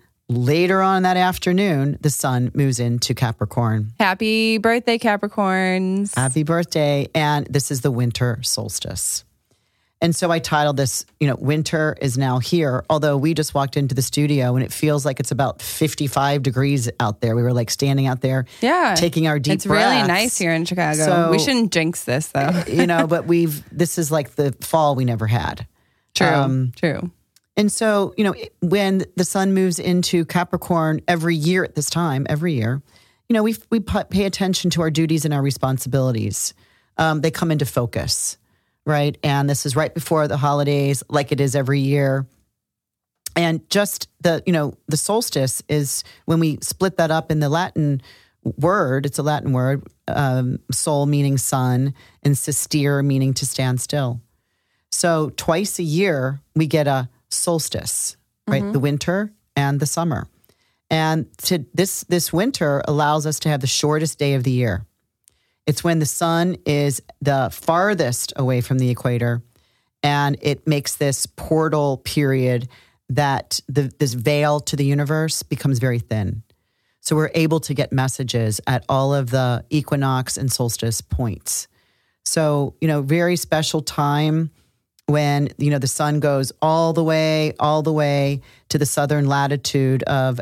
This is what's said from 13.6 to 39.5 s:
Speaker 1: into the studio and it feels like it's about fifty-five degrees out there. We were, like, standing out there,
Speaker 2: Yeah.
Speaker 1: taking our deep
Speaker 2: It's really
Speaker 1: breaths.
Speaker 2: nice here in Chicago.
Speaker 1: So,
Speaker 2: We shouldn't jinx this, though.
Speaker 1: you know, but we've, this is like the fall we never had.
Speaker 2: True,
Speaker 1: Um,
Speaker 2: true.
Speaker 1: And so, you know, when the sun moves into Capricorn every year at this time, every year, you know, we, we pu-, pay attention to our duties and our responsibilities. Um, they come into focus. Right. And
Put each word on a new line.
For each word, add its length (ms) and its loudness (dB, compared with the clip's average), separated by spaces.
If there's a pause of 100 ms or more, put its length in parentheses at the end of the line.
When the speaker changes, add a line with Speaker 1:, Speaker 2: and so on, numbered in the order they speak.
Speaker 1:
into 200 0
the 60 0
studio 520 0
and 100 2
it 80 -8
feels 320 0
like 140 -2
it's 140 -4
about 280 -2
fifty-five 840 0
degrees 440 0 (120)
out 200 -2
there. 140 0
We 80 2
were, 100 2
like, 160 0
standing 380 0
out 140 -2
there, 240 0 (160)
Speaker 2:
Yeah. 360 2
Speaker 1:
taking 300 2
our 140 0
deep 140 0
Speaker 2:
It's 120 -4
really 160 4
Speaker 1:
breaths. 240 2
Speaker 2:
nice 320 0
here 140 0
in 140 0
Chicago. 380 0
Speaker 1:
So, 280 4
Speaker 2:
We 80 4
shouldn't 320 2
jinx 320 -2
this, 240 -2
though. 400 0
Speaker 1:
you 180 2
know, 220 2
but 180 0
we've, 340 2 (160)
this 220 -2
is 140 -2
like 240 -2
the 240 0
fall 340 2
we 100 0
never 220 0
had. 400 -2 (480)
Speaker 2:
True, 140 4
Speaker 1:
Um, 480 2
Speaker 2:
true. 340 -2 (460)
Speaker 1:
And 160 2
so, 440 0
you 60 0
know, 140 0 (260)
when 420 2 (120)
the 80 2
sun 280 0
moves 280 2
into 460 2
Capricorn 840 0
every 260 2
year 300 2
at 100 -8
this 160 -4
time, 400 0
every 220 -2
year, 300 -2 (460)
you 60 2
know, 80 2
we, 140 0 (120)
we 120 0
pu-, 240 -2
pay 220 0
attention 440 -2
to 120 0
our 100 0
duties 320 0
and 100 0
our 80 0
responsibilities. 1120 -2 (440)
Um, 220 2
they 120 0
come 180 0
into 160 0
focus. 720 -4 (500)
Right. 360 0
And 280 2